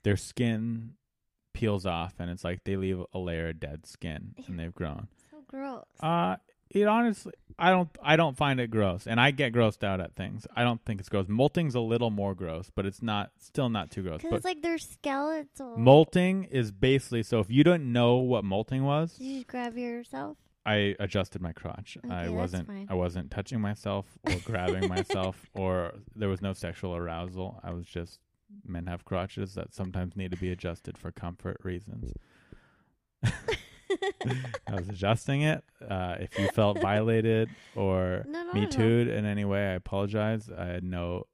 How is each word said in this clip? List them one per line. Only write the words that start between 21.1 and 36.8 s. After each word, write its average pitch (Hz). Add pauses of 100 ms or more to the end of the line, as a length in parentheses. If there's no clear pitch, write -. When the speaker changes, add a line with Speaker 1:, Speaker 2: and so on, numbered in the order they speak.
Speaker 1:
my 82
crotch. -
Speaker 2:
Okay, 247
Speaker 1:
I 87
Speaker 2:
that's 87
Speaker 1:
wasn't, 90
Speaker 2:
fine. 98
Speaker 1:
I 95
wasn't 90
touching 107
myself 101
or -
Speaker 2:
<laughs> 90
Speaker 1:
grabbing 113
myself, 95
or 92 (200)
there 107
was 95
no 98
sexual 87
arousal. 87
I 87
was 87
just, - (460)
men 87
have 87
crotches 95
that -
sometimes 92
need 92
to 87
be 90
adjusted 90
for 85
comfort 90
reasons. 101 (1080)
<laughs> -
I -
was 92
adjusting 113
it. 156 (240)
Uh, 90
if -
you 98
felt 104